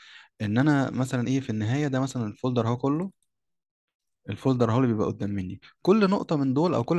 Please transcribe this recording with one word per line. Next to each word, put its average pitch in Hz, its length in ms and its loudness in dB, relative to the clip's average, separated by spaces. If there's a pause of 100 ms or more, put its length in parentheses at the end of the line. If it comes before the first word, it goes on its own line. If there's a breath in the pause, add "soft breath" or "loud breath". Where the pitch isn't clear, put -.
(420 loud breath)
ان 104 160 0
انا 139 320 2
مثلًا 123 380 -2
ايه 135 120 0
في 131 100 -6
النهاية 117 380 -2
ده 131 120 0
مثلًا 131 260 -4
الفولدر 117 420 -2
اهو 120 80 0
كله، 151 340 -2 (1200)
الفولدر 120 420 0
اهو 110 60 2
اللي 131 120 4
بيبقى 107 180 0
قدام 101 240 -4
مني. 95 300 -8 (220 loud breath)
كل 202 280 4
نقطة - 260 0
من 135 180 0
دول 160 200 2
او 120 100 0
كل 165 140 0